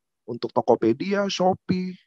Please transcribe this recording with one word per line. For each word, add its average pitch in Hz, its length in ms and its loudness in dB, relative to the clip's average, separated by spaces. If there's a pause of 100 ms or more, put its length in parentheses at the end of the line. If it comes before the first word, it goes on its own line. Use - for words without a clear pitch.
(280)
Untuk 117 240 -6
Tokopedia, 143 800 2
Shopee, 185 640 -2 (120)